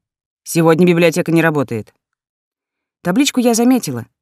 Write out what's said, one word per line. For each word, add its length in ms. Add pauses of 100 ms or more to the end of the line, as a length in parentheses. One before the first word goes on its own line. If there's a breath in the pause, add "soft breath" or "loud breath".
(440)
Сегодня 420
библиотека 460
не 100
работает". 520 (1080)
Табличку 380
я 140
заметила, 540 (140)